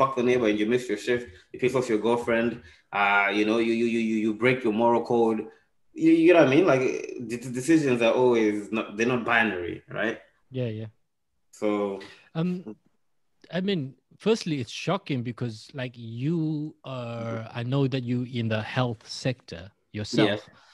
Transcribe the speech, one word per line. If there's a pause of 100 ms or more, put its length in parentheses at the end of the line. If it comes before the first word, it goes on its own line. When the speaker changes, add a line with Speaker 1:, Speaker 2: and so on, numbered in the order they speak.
Speaker 1:
fuck
the
neighbor,
and
you
miss
your
shift, (280)
you
piss
off
your
girlfriend, (420)
uh,
you
know,
you,
you,
you,
you, (100)
you (100)
break
your (100)
moral (100)
code. (540)
You,
you
know
what
I
mean?
Like, (480)
the,
the (100)
decisions
are
always
not,
they're
not
binary, (180)
right? (320)
Speaker 2:
Yeah, (120)
yeah. (640)
Speaker 1:
So (340)
Speaker 2:
Um, (760)
I
mean, (240)
firstly,
it's (160)
shocking
because,
like,
you (100)
are,
I
know
that
you (140)
in
the
health
sector (220)
yourself.
Speaker 1:
Yes. (320)